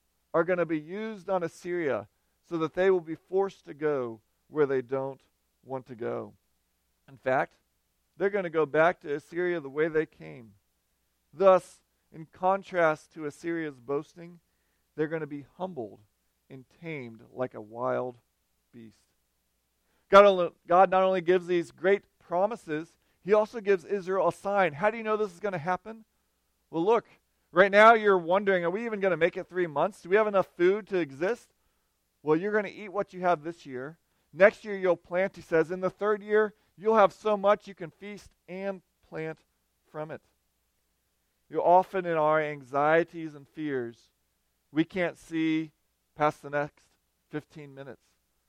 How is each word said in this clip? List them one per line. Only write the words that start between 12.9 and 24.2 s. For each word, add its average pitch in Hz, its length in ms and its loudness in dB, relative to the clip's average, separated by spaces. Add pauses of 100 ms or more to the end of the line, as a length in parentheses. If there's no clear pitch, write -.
to 156 120 -12
Assyria's 156 520 -8
boasting, 160 640 -8 (560)
they're 151 120 -4
gonna 156 180 -8
be 143 200 -14 (100)
humbled 127 440 -12 (480)
and 131 160 -20 (160)
tamed 123 420 -14 (100)
like 127 220 -8
a 120 60 -12
wild 123 580 -6 (540)
beast. 113 240 -20 (1120)
God 196 160 10
only, 185 260 4 (160)
God 180 240 6
not 185 120 2
only 190 180 2
gives 175 260 2
these 170 240 -2
great 196 320 0 (160)
promises, 175 760 -6 (280)
he 190 100 2
also 214 260 0
gives 190 240 0
Israel 185 440 -2